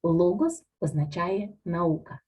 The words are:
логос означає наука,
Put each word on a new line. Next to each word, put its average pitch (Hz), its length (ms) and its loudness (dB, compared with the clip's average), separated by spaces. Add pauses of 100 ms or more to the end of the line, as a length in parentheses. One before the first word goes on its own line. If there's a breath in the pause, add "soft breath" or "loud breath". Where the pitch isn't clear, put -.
логос 175 600 2 (140)
означає 170 720 -2 (120)
наука, 170 640 -2